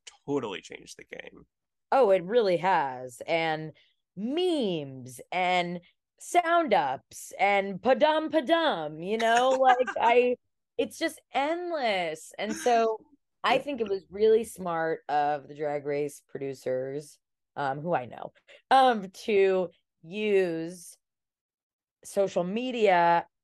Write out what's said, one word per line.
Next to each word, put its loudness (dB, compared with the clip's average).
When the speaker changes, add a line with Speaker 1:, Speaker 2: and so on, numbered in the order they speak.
Speaker 1:
totally -6
changed -20
the -20
game. -20
Speaker 2:
Oh, 4
it 4
really 0
has. -2
And -2
memes -4
and 0
sound 2
ups -2
and 0
padum 2
padum, 0
you -4
know, 2
like, 4
Speaker 1:
<laughs> -4
Speaker 2:
I, 4
it's -4
just -4
endless. -2
And -6
so 2
I 2
Speaker 1:
Yeah. -6
Speaker 2:
think -6
it -4
was -4
really 4
smart -4
of -2
the -16
Drag -6
Race -4
producers, -6
um, -4
who -4
I -2
know, -14
um, 4
to 2
use -2
social -2
media 2